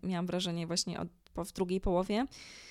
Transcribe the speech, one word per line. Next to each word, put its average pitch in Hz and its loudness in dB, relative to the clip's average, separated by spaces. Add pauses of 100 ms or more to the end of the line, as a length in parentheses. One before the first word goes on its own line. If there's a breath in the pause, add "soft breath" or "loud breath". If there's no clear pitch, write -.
miałam 180 0
wrażenie, 175 0
właśnie 175 0
od, 170 -2 (260)
po, 170 -2
w - -10
drugiej 185 0
połowie. 202 4 (460 loud breath)